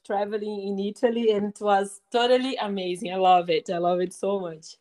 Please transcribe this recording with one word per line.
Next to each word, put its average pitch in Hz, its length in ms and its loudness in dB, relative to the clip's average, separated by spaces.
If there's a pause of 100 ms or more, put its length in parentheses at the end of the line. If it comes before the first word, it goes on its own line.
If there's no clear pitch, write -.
traveling 208 640 -4
in 196 120 -4
Italy, 226 520 0
and 208 220 0
it - 80 -14
was 196 400 0 (100)
totally 254 460 2
amazing. 185 560 -6
I 190 40 -4
love 180 340 6
it. 156 180 0
I 180 80 -2
love 175 240 2
it 180 120 -4
so 196 260 -2
much. 160 420 -14